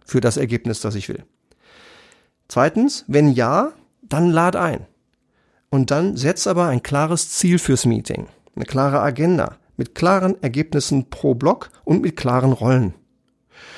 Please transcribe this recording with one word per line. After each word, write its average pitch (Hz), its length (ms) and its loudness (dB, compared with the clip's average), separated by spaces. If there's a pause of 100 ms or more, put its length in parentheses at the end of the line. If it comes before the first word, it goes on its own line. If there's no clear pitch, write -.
für - 160 0
das 117 160 2
Ergebnis, 117 460 -4
das 107 140 -6
ich 98 140 -10
will? - 140 -10 (1200)
Zweitens, 185 600 0
wenn 147 240 6
ja, 139 400 2 (300)
dann 170 280 0
lad 170 260 2
ein. 170 320 -4 (840)
Und 135 220 2
dann 175 240 0
setz 147 320 -2
aber 175 200 0
ein 123 140 0
klares 156 500 -2
Ziel 175 280 2
fürs - 260 0
Meeting, 113 420 -2 (280)
eine 123 80 -6
klare 135 380 -2
Agenda 147 560 -2 (180)
mit - 180 -8
klaren 185 480 0
Ergebnissen 139 720 -2
pro 135 240 0
Block 131 340 -2 (140)
und - 180 2
mit 160 140 -2
klaren 127 380 2
Rollen. 117 420 0 (840)